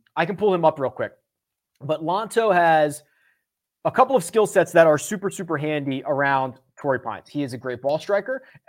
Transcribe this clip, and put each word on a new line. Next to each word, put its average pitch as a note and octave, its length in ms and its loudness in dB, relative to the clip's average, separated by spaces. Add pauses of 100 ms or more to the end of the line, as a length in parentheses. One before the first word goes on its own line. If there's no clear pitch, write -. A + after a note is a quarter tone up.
(160)
I E3 100 0
can F#3+ 100 -6
pull G3 160 0
him E3+ 120 0
up D3+ 160 2
real C3 100 -2
quick, A2 220 -8 (680)
but D3 220 -6
Lanto G#3 500 0
has D#3+ 520 4 (800)
a D#3 80 -2
couple C4 240 4
of F#3 80 0
skill G#3+ 200 0
sets G3 280 0
that E3 160 8
are D3+ 100 4
super, G3 320 -6
super E3 260 -6
handy C#3 480 -4
around C3+ 500 0 (220)
Torrey C3+ 220 -2
Pines. G#2 300 -12
He D3 160 -6
is B2 80 -8
a C3 40 -10
great B2 240 -8
ball C#3+ 200 -2
striker. G#3 420 -4 (260)